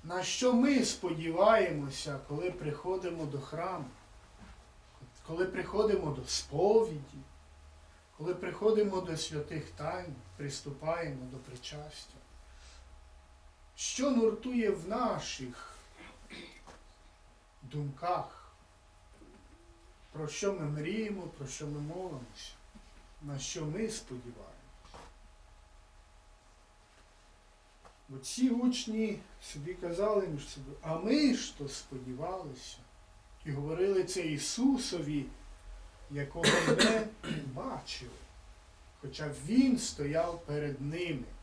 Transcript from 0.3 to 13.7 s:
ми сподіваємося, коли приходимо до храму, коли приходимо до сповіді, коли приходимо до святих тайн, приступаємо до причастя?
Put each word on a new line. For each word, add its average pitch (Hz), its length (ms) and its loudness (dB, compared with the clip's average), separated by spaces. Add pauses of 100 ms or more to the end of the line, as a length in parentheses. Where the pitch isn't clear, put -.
ми 254 320 8
сподіваємося, 165 1400 4
коли 151 240 -2
приходимо 170 760 -2
до 139 140 -4
храму, 170 460 -4 (1400)
коли 170 180 2
приходимо 185 680 2
до 123 140 -6
сповіді, 156 920 4 (1000)
коли 170 180 -2
приходимо 202 680 4
до 165 160 -4
святих 151 520 -4
тайн, 165 460 -6 (220)
приступаємо 147 960 -4
до 131 60 -12
причастя? - 800 -12 (1600)